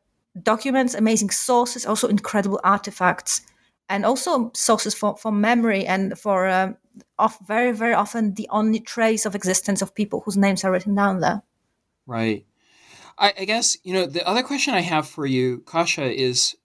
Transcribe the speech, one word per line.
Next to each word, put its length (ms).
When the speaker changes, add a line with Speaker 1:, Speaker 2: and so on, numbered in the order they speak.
Speaker 1:
documents, 500
amazing 380
sources, 540
also 220
incredible 560
artifacts, 800
and 160
also 480
sources 400
for, 240
for 140
memory 560
and 300
for, 300
um, 300
of 200
very, 240
very 240
often 400
the 160
only 280
trace 460
of 100
existence 460
of 140
people 280
whose 140
names 260
are 80
written 240
down 260
there. 200
Speaker 2:
Right. 400
I, 200
I 60
guess, 380
you 100
know, 120
the 220
other 160
question 320
I 60
have 260
for 180
you, 400
Kasia, 460
is, 540